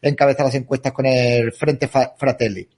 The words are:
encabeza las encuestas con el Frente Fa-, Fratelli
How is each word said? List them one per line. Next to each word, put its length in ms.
encabeza 420
las 140
encuestas 360
con 140
el 460
Frente 340
Fa-, 300
Fratelli 600